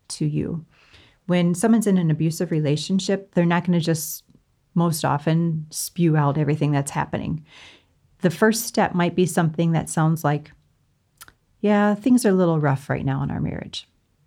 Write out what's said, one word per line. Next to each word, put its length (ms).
to 160
you. 400
When 280
someone's 320
in 120
an 120
abusive 400
relationship, 840
they're 100
not 200
gonna 160
just 440
most 300
often 640
spew 460
out 220
everything 340
that's 200
happening. 520
The 100
first 340
step 300
might 200
be 120
something 460
that 180
sounds 340
like, 280
"Yeah, 340
things 300
are 60
a 40
little 260
rough 280
right 160
now 180
in 80
our 100
marriage," 460